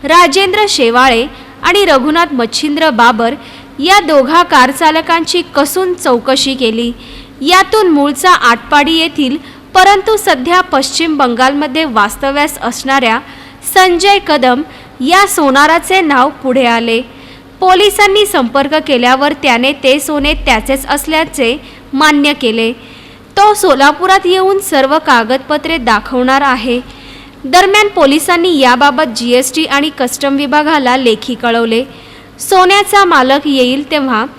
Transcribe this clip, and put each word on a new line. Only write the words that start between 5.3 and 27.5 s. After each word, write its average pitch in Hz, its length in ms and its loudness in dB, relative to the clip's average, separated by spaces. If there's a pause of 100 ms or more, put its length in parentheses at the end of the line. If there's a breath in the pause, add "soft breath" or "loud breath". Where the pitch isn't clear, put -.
कसून 359 400 -2
चौकशी 262 600 -2
केली. 233 380 -4 (480 loud breath)
यातून 381 460 2
मूळचा 294 440 2
आटपाडी 294 640 0
येथील, 311 440 -2 (380 loud breath)
परंतु 392 420 4
सध्या 339 440 0
पश्चिम 311 560 -2
बंगालमध्ये 277 680 0
वास्तव्यास 277 760 -2
असणाऱ्या 254 580 -2 (540 loud breath)
संजय 370 520 2
कदम 254 360 2 (380 loud breath)
या 349 260 2
सोनाराचे 330 720 2
नाव 277 280 2 (140)
पुढे 262 220 0
आले. 233 380 -2 (580 loud breath)
पोलिसांनी 392 680 2
संपर्क 277 480 -2 (120)
केल्यावर 262 460 0
त्याने 262 400 0
ते 285 280 0
सोने 294 340 -2
त्याचेच 269 520 -2
असल्याचे 294 720 -4 (360 loud breath)
मान्य 285 400 0
केले. 226 400 -2 (640 loud breath)
तो 415 180 4
सोलापुरात 339 680 2
येऊन 381 360 2
सर्व 285 380 0
कागदपत्रे 285 800 -2
दाखवणार 262 680 -2
आहे. 247 380 -2 (640 loud breath)
दरम्यान, 392 440 2